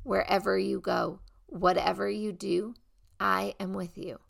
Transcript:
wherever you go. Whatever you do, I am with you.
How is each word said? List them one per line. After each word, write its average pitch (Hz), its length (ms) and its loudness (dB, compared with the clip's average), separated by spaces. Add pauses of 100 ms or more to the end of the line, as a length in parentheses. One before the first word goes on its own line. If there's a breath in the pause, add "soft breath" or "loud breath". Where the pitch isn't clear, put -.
wherever 196 560 2
you 196 240 0
go. 180 380 0 (260)
Whatever 190 640 2
you 214 200 -4
do, 190 440 -2 (460)
I 196 400 0
am 190 120 -4
with 185 240 -8
you. - 220 -10 (100)